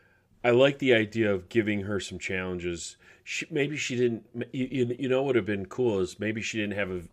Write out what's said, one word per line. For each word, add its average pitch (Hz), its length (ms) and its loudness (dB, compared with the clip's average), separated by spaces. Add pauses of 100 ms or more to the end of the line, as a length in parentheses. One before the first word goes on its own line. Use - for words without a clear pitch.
(440)
I 123 60 6
like 135 280 6
the 127 160 6
idea 110 400 2
of 90 140 -4
giving 104 340 2
her 101 180 -2
some 90 200 -10
challenges. 90 760 -6 (280)
She, - 260 -8
maybe 147 260 -2
she 131 200 -4
didn't, 120 280 0 (100)
m-, 120 180 -6
you, 127 180 -4
you, 123 300 0
you 135 80 -2
know 127 140 2
what 139 40 0
would 131 100 2
have 104 100 2
been 98 200 -2
cool 117 340 0
is - 200 -4
maybe 107 200 -2
she 110 180 -4
didn't 101 200 -2
have 95 120 -2
an 90 220 -8